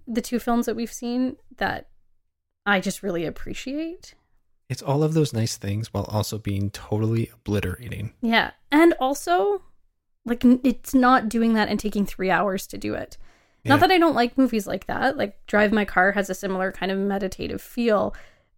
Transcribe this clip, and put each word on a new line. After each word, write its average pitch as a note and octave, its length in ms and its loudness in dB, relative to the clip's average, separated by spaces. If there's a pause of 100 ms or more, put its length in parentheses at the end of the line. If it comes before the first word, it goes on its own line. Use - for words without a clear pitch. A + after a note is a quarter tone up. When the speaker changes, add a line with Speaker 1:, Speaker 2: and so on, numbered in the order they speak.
Speaker 1:
the A#3 140 -2
two A#3+ 180 -2
films A#3+ 260 0
that A#3 100 -4
we've A3+ 160 -6
seen B3+ 440 -4 (220)
that - 320 -4 (760)
I G3+ 140 2
just F#3 240 -6
really E3+ 220 -4
appreciate. D4+ 880 -8 (540)
Speaker 2:
It's C3 120 -6
all D3 220 0
of D#3 100 0
those D#3 200 2
nice A2+ 240 -2
things G#2 360 -4
while G2+ 120 -2
also G#2 320 -2
being G2+ 320 -4
totally A2+ 640 -2
obliterating. G2+ 880 -6
Speaker 1:
Yeah. A3+ 300 2 (200)
And E4 280 8
also, F4+ 640 0 (640)
like, A#3+ 200 0
n-, B3 180 6
it's - 300 0
not B3+ 340 4
doing A3+ 260 2
that G#3+ 160 2
and G#3 100 0
taking G3 260 0
three F#3 240 -4
hours F#3 380 0
to - 100 -12
do - 160 -6
it. - 240 -10 (480)
Not F#3 100 6
Speaker 2:
Yeah. F4 120 6
Speaker 1:
that F#4 40 6
I F#4+ 60 6
don't E4 180 4
like A#3+ 220 0
movies A3+ 300 2
like F#3 180 -6
that. C4 320 -2
Like, G#3 300 -6
Drive G#3 240 2
My G#3 140 2
Car G3 260 2
has G3 180 -2
a F#3 60 -4
similar F#3+ 360 -4
kind F#3+ 200 -4
of F#3+ 80 -2
meditative G3 640 -4
feel. A3+ 540 0 (420)